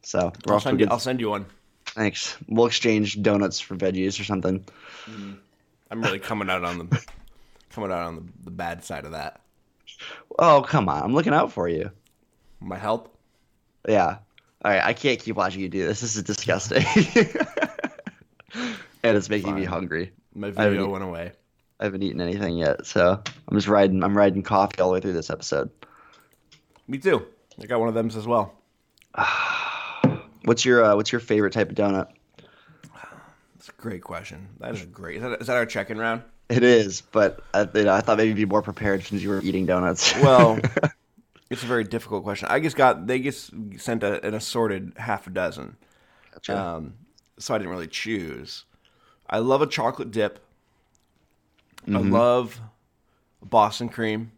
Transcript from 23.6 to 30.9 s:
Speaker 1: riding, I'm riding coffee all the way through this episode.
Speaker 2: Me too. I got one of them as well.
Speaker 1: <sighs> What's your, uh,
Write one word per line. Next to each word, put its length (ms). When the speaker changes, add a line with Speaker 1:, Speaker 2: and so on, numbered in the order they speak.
Speaker 1:
riding, 360
I'm 140
riding 240
coffee 400
all 80
the 60
way 40
through 140
this 160
episode. 400
Speaker 2:
Me 100
too. 280
I 60
got 120
one 100
of 40
them 140
as 200
well. 260
Speaker 1:
<sighs> 80
What's 200
your, 200
uh, 120